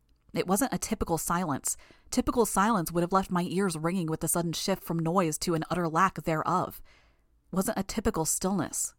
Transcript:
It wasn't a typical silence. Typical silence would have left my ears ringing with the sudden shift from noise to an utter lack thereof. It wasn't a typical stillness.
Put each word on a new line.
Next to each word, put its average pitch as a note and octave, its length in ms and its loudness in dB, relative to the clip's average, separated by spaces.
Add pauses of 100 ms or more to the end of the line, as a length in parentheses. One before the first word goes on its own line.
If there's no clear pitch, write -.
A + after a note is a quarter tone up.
(320)
It - 140 -2
wasn't F#3 260 0
a E3+ 60 -4
typical - 400 -2
silence. E3+ 580 -2 (340)
Typical B3 360 2
silence G3+ 440 2
would E3+ 120 2
have F3 100 0
left F#3+ 180 2
my F3+ 120 2
ears F3+ 340 0
ringing E3 300 0
with D#3 140 -2
the E3 80 -2
sudden E3+ 240 0
shift - 300 -2
from E3 160 -2
noise E3 400 2
to F3 160 0
an D#3+ 160 0
utter E3+ 180 0
lack E3 340 2
thereof. E3 580 0 (720)
It F3 40 -4
wasn't G3 220 0
a F#3+ 40 -2
typical F#3+ 420 -2
stillness. - 760 -2